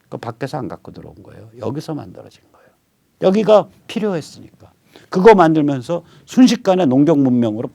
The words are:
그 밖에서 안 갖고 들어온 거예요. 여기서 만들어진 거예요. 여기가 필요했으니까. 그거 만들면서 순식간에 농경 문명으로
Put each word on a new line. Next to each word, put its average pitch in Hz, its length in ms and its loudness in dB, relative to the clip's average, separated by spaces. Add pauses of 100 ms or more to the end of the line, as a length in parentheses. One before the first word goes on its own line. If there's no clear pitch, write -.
그 - 80 -12
밖에서 127 420 -10
안 117 80 -8
갖고 87 240 -14
들어온 80 320 -20
거예요. 87 360 -20
여기서 143 360 -10
만들어진 - 560 -18
거예요. - 180 -20 (520)
여기가 196 480 4 (180)
필요했으니까. 180 840 -10 (360)
그거 202 280 4
만들면서 156 640 0 (220)
순식간에 190 640 2
농경 143 360 2
문명으로 120 520 0